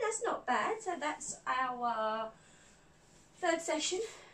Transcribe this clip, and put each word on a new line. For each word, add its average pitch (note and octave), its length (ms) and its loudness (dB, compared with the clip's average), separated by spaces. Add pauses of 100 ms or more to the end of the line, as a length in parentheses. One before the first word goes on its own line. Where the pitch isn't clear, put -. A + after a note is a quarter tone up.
that's A4 220 0
not - 220 0
bad. G4+ 340 2
So F4+ 180 -2
that's D4 480 -4
our A#3 840 0 (1080)
third E4 200 4
session, D#4 400 0 (340)